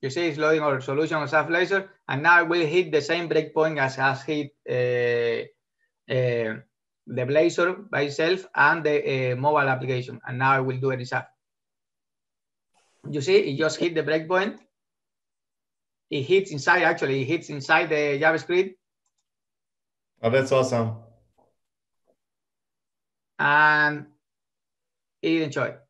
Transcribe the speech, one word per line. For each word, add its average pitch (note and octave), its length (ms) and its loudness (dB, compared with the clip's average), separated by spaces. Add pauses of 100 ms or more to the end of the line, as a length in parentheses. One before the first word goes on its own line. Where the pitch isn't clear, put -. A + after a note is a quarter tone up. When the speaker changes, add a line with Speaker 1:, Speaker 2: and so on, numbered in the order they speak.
Speaker 1:
you C3 40 -6
see, E3+ 180 -2
it's D3 80 -8
loading D#3 240 2
our C#3+ 180 0
solution D3+ 380 -2
on D3 100 -4
SAP D3+ 220 0
Blazor, F#3 400 0 (180)
and C3+ 160 -4
now E3+ 220 6
we'll E3+ 200 0
hit D#3+ 280 0
the D3+ 80 4
same E3 260 -2
breakpoint D#3 500 0
as C3 180 -2
has C3+ 260 -2
hit, D3 300 -4 (140)
uh, A#2+ 800 0 (680)
uh, A#2+ 540 -2 (540)
the B2+ 80 -2
Blazor E3+ 640 0
by C#3 140 -2
itself D#3+ 520 -2
and D3+ 300 4
the, C#3 480 0
uh, - 20 -4
mobile C#3 320 2
application. B2+ 580 -4
And B2+ 140 -8
now C3+ 140 4
I C3+ 80 2
will C3 160 -4
do C3+ 140 0
it B2 100 -4
in B2 40 -10
sap. B2 220 -6 (1800)
You C#3+ 80 -4
see, F#3 160 2
it D#3 220 2
just D#3 220 -2
hit E3+ 160 -2
the D#3 80 -2
breakpoint. D#3+ 540 -2 (1500)
It D3 120 -4
hits F#3 300 2
inside, E3+ 320 2
actually, C#3+ 400 0
it - 20 -4
hits E3 240 -4
inside D#3 400 0
the D3 280 0
JavaScript. D#3+ 580 0 (1500)
Speaker 2:
Oh, A#2 60 2
that's C3+ 240 2
awesome. A#2+ 420 0 (2500)
Speaker 1:
And D3 680 2 (1160)
it D#3+ 100 -2
didn't D#3+ 220 0
show C3+ 100 -2
it. A#2 140 -8 (120)